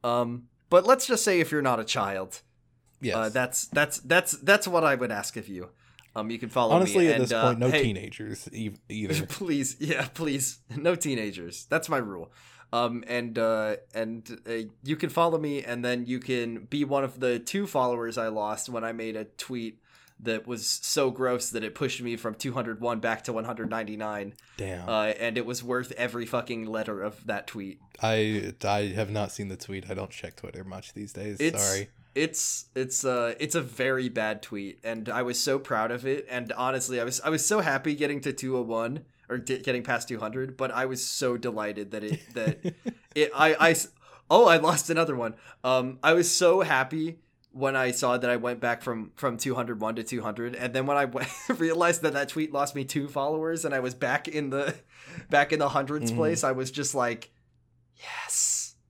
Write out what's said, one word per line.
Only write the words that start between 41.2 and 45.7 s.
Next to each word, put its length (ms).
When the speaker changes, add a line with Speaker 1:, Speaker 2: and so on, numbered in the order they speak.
Speaker 1:
delighted 540
that 140
it, 280
that 300
Speaker 2:
<laughs> 520
Speaker 1:
it, 200
I, 200
I 160
s-, 180
oh, 180
I 100
lost 320
another 280
one. 160
Um, 360